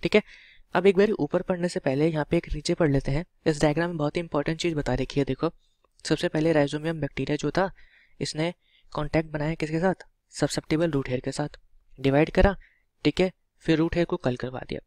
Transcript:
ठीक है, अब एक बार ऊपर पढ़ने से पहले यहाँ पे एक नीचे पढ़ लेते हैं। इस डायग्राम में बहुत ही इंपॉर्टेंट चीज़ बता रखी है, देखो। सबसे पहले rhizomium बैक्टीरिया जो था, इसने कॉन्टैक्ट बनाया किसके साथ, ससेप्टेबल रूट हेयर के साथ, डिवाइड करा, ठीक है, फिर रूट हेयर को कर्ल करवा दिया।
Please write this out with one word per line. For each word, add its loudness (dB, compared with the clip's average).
ठीक -2
है, 6
अब 4
एक 6
बार 4
ऊपर -2
पढ़ने -2
से -4
पहले 2
यहाँ -2
पे 2
एक -2
नीचे -2
पढ़ 2
लेते 0
हैं। -2
इस 0
डायग्राम 2
में -8
बहुत -2
ही -2
इंपॉर्टेंट -4
चीज़ -2
बता -2
रखी -2
है, 2
देखो। -2
सबसे 0
पहले 0
rhizomium 0
बैक्टीरिया -4
जो -4
था, 0
इसने -4
कॉन्टैक्ट -2
बनाया -4
किसके -4
साथ, 0
ससेप्टेबल -2
रूट -2
हेयर -4
के -8
साथ, -8
डिवाइड 4
करा, 4
ठीक 2
है, 2
फिर 2
रूट 0
हेयर 0
को -4
कर्ल -2
करवा -8
दिया। -6